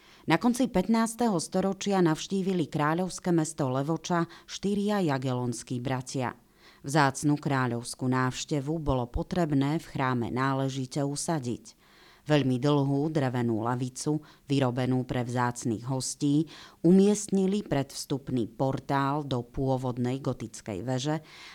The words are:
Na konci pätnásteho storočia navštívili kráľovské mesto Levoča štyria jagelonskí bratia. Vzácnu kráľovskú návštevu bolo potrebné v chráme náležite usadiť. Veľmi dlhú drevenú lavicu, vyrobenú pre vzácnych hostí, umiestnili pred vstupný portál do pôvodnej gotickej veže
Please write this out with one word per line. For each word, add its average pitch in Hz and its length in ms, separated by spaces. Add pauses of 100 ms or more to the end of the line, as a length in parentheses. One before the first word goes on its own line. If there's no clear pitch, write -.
(240)
Na 160 160
konci 247 240
pätnásteho 226 720
storočia 190 640
navštívili 180 640
kráľovské 160 640
mesto 156 400
Levoča 160 560 (240)
štyria 202 560
jagelonskí 127 800
bratia. 127 480 (480)
Vzácnu 147 560
kráľovskú 127 720
návštevu 131 720
bolo 135 240
potrebné 151 720
v 165 160
chráme 127 400
náležite 135 720
usadiť. 143 720 (480)
Veľmi 135 320
dlhú 139 560
drevenú 123 480
lavicu, 127 640 (240)
vyrobenú 127 560
pre 123 240
vzácnych 120 640
hostí, 143 560 (320)
umiestnili 196 800
pred 139 320
vstupný 127 560
portál 139 800
do 123 160
pôvodnej 127 800
gotickej 113 560
veže 131 400 (340)